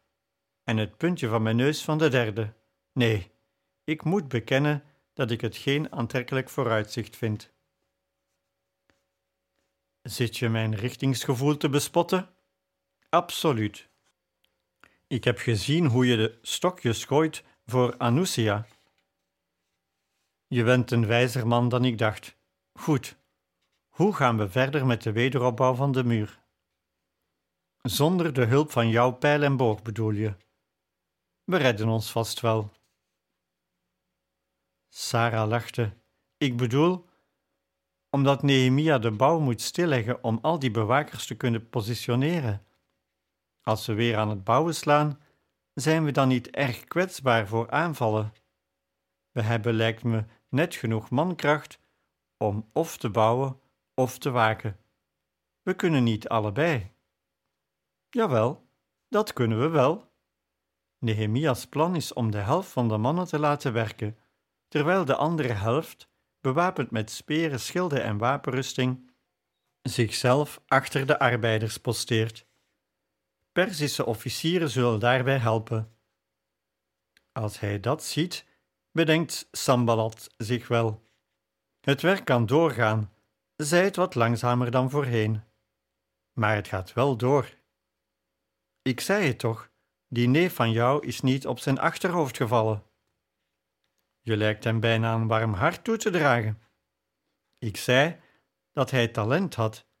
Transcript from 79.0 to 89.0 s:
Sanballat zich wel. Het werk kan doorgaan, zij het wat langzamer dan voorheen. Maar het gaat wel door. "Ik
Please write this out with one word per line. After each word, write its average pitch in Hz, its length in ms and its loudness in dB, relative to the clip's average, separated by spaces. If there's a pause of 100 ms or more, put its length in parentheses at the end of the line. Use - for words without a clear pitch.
Sanballat 113 880 0
zich 113 320 -4
wel. 117 420 0 (680)
Het 139 220 0
werk 185 220 2
kan 120 220 2
doorgaan, 117 640 2 (440)
zij 160 280 2
het 196 120 0
wat 180 180 0
langzamer 120 560 2
dan 127 200 2
voorheen. 117 540 -2 (880)
Maar 107 220 2
het 104 140 -4
gaat 92 240 -6
wel 131 240 0
door. 127 400 0 (1300)
"Ik 127 180 -4